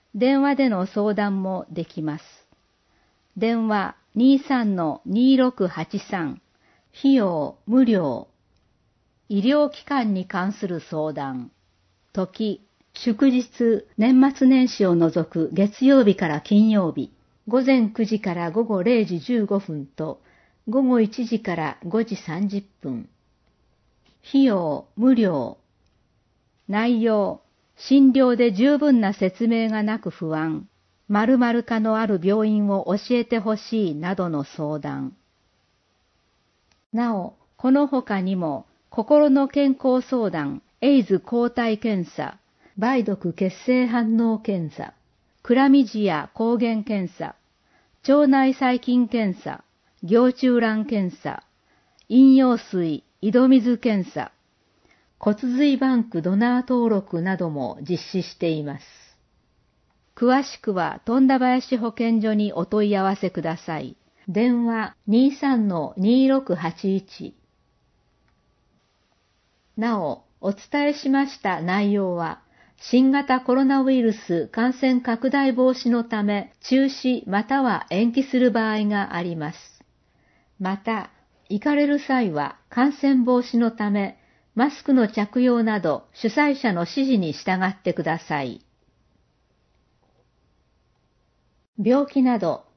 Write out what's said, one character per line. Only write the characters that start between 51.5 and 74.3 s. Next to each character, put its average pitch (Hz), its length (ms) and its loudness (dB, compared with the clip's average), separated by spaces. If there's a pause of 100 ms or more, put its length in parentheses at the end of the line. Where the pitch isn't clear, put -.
飲 262 260 8
用 254 220 4
水、 165 480 -4 (160)
井 208 100 0
戸 247 160 4
水 247 300 4
検 214 340 -2
査、 - 220 -10 (840)
骨 208 200 -2
髄 262 380 0
バ 262 180 0
ン 233 80 2
ク 202 180 -6
ド 180 140 0
ナ 240 240 2
ー 254 80 -4
登 233 260 0
録 196 280 -4
な 185 160 -2
ど 175 120 -4
も 135 320 -8
実 165 160 -4
施 - 260 -6
し - 140 -16
て 170 120 -2
い 156 160 -4
ま 143 140 -10
す。 - 60 -20 (1300)
詳 254 300 2
し - 140 -14
く - 160 -6
は 170 320 -4
富 262 240 2
田 262 100 2
林 254 380 0
保 226 160 -6
健 226 280 0
所 220 120 -2
に 208 180 0
お 170 140 -6
問 208 260 0
い 208 40 2
合 190 80 0
わ 190 120 0
せ 190 140 -4
く 180 120 -6
だ 165 140 -4
さ 160 240 -10
い。 131 160 -12 (320)
電 240 380 0
話 226 320 -6 (100)
二 254 260 2
三 254 360 0
の 165 280 -4
二 240 300 2
六 269 280 0
八 170 420 -4
一。 - 360 -12 (2500)
な 220 240 -2
お、 151 240 -6 (160)
お 196 100 -4
伝 285 380 -4
え 294 40 -2
し 285 160 -6
ま 277 160 2
し - 160 -12
た 180 200 -4
内 202 320 0
容 185 240 -2
は、 165 240 -8 (360)
新 262 340 2
型 277 280 0
コ 254 160 0
ロ 269 80 2
ナ 269 180 2
ウ 262 120 2
イ 254 80 2
ル 226 120 2
ス 170 340 -4